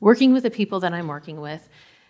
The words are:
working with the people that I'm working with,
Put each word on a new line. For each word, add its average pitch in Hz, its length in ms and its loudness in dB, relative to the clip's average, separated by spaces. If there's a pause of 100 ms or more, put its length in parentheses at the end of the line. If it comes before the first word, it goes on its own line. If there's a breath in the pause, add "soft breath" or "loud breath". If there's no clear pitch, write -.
working 240 320 6
with 262 100 2
the 240 80 -2
people 202 300 -4
that 175 140 -4
I'm 170 140 -8
working 147 340 -12
with, 151 260 -14 (420 soft breath)